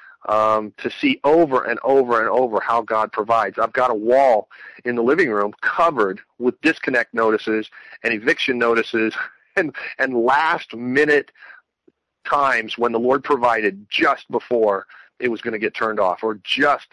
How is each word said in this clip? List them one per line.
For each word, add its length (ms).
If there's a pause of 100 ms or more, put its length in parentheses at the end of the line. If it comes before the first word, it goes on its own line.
(280)
Um, 500
to 140
see 320
over 400
and 200
over 360
and 100
over 300
how 220
God 300
provides. 460
I've 160
got 180
a 40
wall 540 (340)
in 120
the 80
living 260
room 320
covered 580 (180)
with 240
disconnect 520
notices 560 (340)
and 100
eviction 440
notices 560 (220)
<laughs> 200
and, 200 (220)
and 160
last 640
minute 560 (960)
times 520
when 140
the 80
Lord 240
provided 680
just 400
before 560 (340)
it 100
was 120
gonna 180
get 140
turned 260
off, 240
or 200
just, 500